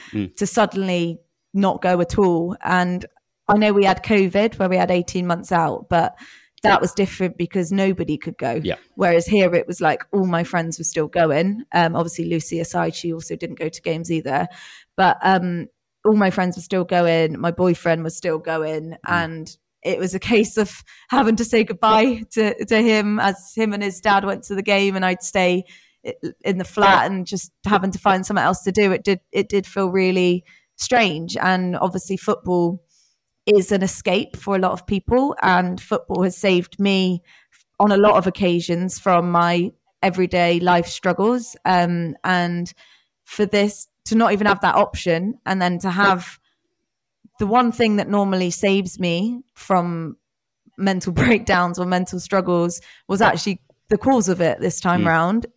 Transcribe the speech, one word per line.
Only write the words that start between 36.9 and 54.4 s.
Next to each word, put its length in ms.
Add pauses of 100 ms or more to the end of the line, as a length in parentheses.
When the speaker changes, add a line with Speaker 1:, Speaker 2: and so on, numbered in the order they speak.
Speaker 2:
on 120
a 60
lot 180
of 120
occasions 720
from 320
my 400 (320)
everyday 560
life 260
struggles. 680 (100)
Um, 580
and 480 (520)
for 240
this 400 (180)
to 100
not 180
even 120
have 160
that 140
option, 720
and 120
then 200
to 100
have 480 (1000)
the 80
one 240
thing 240
that 120
normally 440
saves 480
me 420 (140)
from 600 (640)
mental 360
<laughs> 100
breakdowns 560
or 80
mental 320
struggles 640 (260)
was 140
actually 400 (260)
the 100
cause 320
of 120